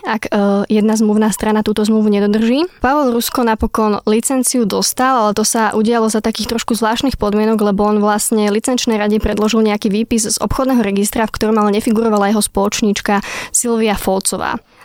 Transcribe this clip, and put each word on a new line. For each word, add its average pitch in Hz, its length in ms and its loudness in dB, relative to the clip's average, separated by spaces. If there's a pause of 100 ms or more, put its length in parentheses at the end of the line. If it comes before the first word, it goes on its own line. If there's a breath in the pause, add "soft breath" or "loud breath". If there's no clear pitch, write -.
ak, 220 240 -4
e, 202 400 0
jedna 214 240 2
zmluvná 214 400 2
strana 214 320 0
túto 214 160 0
zmluvu 214 320 2
nedodrží. 226 640 0
Pavol 269 320 0
Rusko 240 320 -2
napokon 220 640 0
licenciu 233 640 0
dostal, 220 580 0
ale 208 60 0
to 220 80 -2
sa 220 320 0
udialo 220 400 2
za 214 80 0
takých 220 320 -4
trošku 226 240 -2
zvláštnych 233 400 -2
podmienok, 214 400 0 (160)
lebo 208 160 2
on 214 160 2
vlastne 208 480 0
licenčnej 226 480 0
rade 214 160 0
predložil 214 480 0
nejaký 208 240 0
výpis 214 400 -2
z - 80 -2
obchodného 247 480 0
registra, 202 400 0
v - 100 -8
ktorom 220 220 0
ale 208 240 2
nefigurovala 214 500 2
jeho 214 140 2
spoločníčka 202 800 0 (240 loud breath)
Silvia 226 480 0
Folcová. - 640 -4 (240 loud breath)